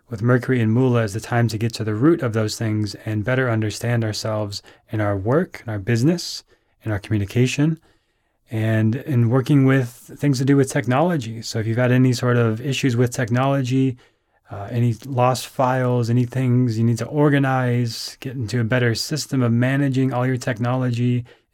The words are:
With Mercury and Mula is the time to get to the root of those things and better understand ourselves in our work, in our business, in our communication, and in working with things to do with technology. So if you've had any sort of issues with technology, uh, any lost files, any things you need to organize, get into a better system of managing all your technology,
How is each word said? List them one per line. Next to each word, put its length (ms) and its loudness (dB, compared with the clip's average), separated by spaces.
With 120 -8
Mercury 400 2
and 120 2
Mula 300 2
is 80 -4
the 80 -6
time 300 0
to 80 -6
get 160 -2
to 100 -6
the 100 -4
root 280 2
of 100 -2
those 260 -2
things 380 -2
and 300 -4
better 240 0
understand 560 0
ourselves 580 -6
in 120 -2
our 160 0
work, 480 -2
in 40 -10
our 100 -4
business, 680 0
in 100 -4
our 60 -2
communication, 800 0
and 460 0
in 340 0
working 360 4
with 240 2
things 200 0
to 80 -2
do 100 4
with 160 2
technology. 720 -2
So 180 -6
if 80 -2
you've 100 -2
had 140 2
any 220 4
sort 240 0
of 240 0
issues 340 0
with 160 2
technology, 840 0
uh, 220 -12
any 220 2
lost 420 0
files, 640 0
any 140 2
things 540 0
you 80 2
need 140 2
to 80 -6
organize, 1120 0
get 100 -10
into 300 -4
a 20 0
better 320 2
system 460 -4
of 100 2
managing 640 2
all 120 0
your 120 0
technology, 880 -2